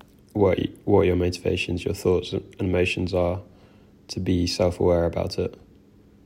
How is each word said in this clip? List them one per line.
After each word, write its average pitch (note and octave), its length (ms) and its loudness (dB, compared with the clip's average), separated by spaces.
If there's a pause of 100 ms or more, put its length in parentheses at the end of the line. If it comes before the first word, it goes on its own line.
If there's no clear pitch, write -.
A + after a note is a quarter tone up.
(320)
what G2 260 4
y-, - 100 -2 (160)
what F#2+ 220 4
your F2+ 100 2
motivations, F2+ 680 -2
your G#2 100 -4
thoughts F2+ 380 0
and - 100 -4 (160)
emotions F2+ 560 -2
are, F2+ 260 -2 (680)
to - 100 -10
be F#2 300 0
self-aware F2 560 2
about E2+ 340 -4
it, - 180 -6 (680)